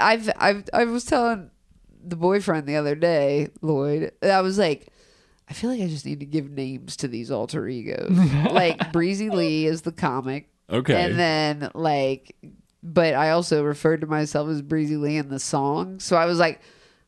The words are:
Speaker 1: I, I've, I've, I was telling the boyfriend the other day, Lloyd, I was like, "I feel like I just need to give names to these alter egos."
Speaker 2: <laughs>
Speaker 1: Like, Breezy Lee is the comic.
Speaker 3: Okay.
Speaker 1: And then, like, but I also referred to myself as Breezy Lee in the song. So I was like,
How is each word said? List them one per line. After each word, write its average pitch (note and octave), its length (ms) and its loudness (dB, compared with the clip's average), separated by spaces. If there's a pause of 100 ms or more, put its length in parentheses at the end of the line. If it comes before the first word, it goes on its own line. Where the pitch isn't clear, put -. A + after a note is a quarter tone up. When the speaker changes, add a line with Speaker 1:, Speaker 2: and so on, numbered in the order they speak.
Speaker 1:
I, G#3+ 80 6
I've, A3+ 260 -2
I've, G3+ 340 0
I A#3+ 120 4
was A#3 200 -2
telling A#3 460 0 (520)
the F3 140 -8
boyfriend F3 500 2
the D3 100 -2
other D3 180 0
day, D3 540 2 (120)
Lloyd, D3 520 0 (100)
I F#3+ 180 4
was F#3+ 180 0
like, D#3+ 300 0 (600)
"I - 40 -14
feel A#3+ 180 -6
like B3 120 -4
I F3+ 40 -2
just D#3 200 -6
need D3 140 -8
to C#3+ 60 -14
give C#3+ 240 -4
names C3+ 480 -8
to C#3 100 -6
these A#2 220 -8
alter A#2 380 -4
egos." A#2+ 420 -6 (240)
Speaker 2:
<laughs> D3 160 2
Speaker 1:
Like, E3 420 0
Breezy G3 380 0
Lee D#3 360 0
is D#3+ 160 0
the E3+ 100 -6
comic. C3+ 560 -4 (220)
Speaker 3:
Okay. B2+ 240 2
Speaker 1:
And A2+ 240 2
then, D#3 560 2
like, C#3 640 -2 (460)
but E3 320 2
I D#3 160 2
also E3 340 2
referred D#3 360 0
to D#3 60 -6
myself D3+ 420 -2
as D3+ 140 -4
Breezy D3+ 340 -2
Lee D3 220 -2
in C#3 100 -4
the C3+ 120 -6
song. D#3+ 600 0
So - 160 2
I E3 100 6
was F3 120 0
like, E3 220 2 (480)